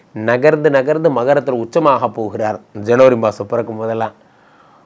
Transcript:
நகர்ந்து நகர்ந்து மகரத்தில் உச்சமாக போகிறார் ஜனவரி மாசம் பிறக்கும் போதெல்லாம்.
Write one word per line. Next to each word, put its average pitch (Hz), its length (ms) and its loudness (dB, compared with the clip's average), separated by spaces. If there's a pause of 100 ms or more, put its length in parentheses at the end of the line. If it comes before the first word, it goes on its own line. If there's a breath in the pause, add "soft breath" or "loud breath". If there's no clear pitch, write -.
(280 loud breath)
நகர்ந்து 147 480 2
நகர்ந்து 156 420 0
மகரத்தில் 131 460 0
உச்சமாக 127 520 0
போகிறார் 107 420 -6 (300)
ஜனவரி 123 360 4
மாசம் 104 260 -4
பிறக்கும் 113 320 -6
போதெல்லாம். 113 340 -6 (680 soft breath)